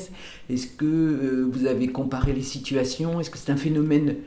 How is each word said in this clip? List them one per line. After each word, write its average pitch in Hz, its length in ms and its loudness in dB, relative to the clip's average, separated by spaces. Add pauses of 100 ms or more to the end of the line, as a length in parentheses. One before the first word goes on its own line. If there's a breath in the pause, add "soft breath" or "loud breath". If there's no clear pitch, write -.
(500 loud breath)
est-ce 127 180 -2
que, - 180 -4
euh, 139 680 2
vous 127 140 0
avez 127 240 2
comparé 131 420 0
les 131 100 0
situations ? 139 760 -2
Est-ce 156 100 -4
que - 80 -12
c'est - 140 -2
un 139 60 4
phénomène 151 580 4 (120)